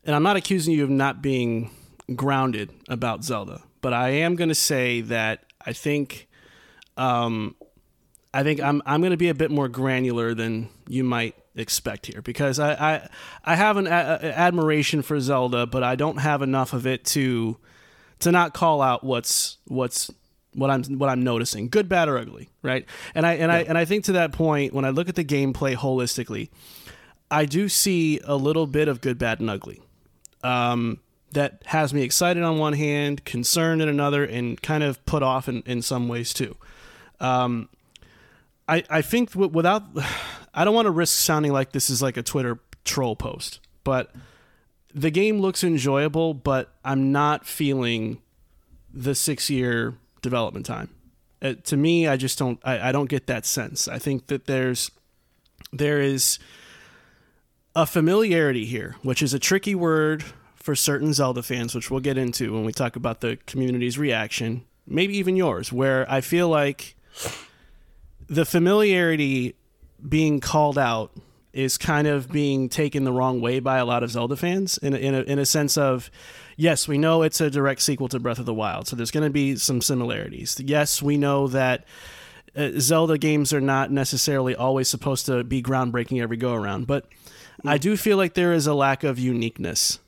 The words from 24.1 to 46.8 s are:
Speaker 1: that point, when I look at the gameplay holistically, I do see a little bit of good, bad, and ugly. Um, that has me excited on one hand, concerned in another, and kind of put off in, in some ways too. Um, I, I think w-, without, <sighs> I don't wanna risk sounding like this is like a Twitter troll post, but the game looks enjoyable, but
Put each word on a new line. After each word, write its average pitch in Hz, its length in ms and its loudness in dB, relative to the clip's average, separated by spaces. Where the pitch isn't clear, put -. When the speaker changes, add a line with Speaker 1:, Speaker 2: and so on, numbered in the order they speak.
Speaker 1:
that 170 180 2
point, 151 420 0
when 135 120 0
I 135 60 2
look 170 180 -2
at 175 80 -4
the 170 80 -2
gameplay 139 500 0
holistically, 123 760 -4
I 151 160 2
do 170 240 0
see 165 540 2
a 143 140 0
little 151 320 2
bit 147 180 0
of 127 140 -2
good, 123 180 -2
bad, 113 220 -2
and 113 100 -2
ugly. - 300 -10
Um, 120 560 0
that 143 340 -2
has 151 260 0
me 143 100 2
excited 175 420 2
on 160 140 2
one 151 160 2
hand, 147 500 -2
concerned 160 580 0
in 151 60 2
another, 143 360 2
and 120 380 -6
kind 156 220 0
of 139 220 -4
put 143 180 0
off 131 240 0
in, 123 140 -4
in 120 200 -4
some 123 240 -2
ways 120 260 -4
too. - 240 -6
Um, 123 500 0
I, 165 200 2
I 156 140 2
think 233 300 0
w-, 185 180 2
without, 175 320 2
<sighs> - 340 -16
I 156 100 2
don't 214 100 4
wanna 220 160 4
risk 156 280 2
sounding 151 340 2
like 135 200 0
this - 180 0
is 127 120 0
like 127 140 -2
a 117 60 -6
Twitter 123 360 -2
troll 123 300 -2
post, - 460 -10
but 131 280 0
the 147 160 0
game 202 300 2
looks 190 220 0
enjoyable, 151 720 2
but 131 380 -2